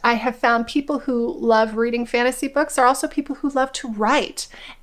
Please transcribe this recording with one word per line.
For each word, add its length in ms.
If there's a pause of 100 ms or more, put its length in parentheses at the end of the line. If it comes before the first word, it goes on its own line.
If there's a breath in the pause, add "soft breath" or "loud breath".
I 120
have 220
found 300
people 340
who 380
love 380
reading 300
fantasy 420
books 300
are 80
also 220
people 280
who 140
love 220
to 200
write. 560 (340 loud breath)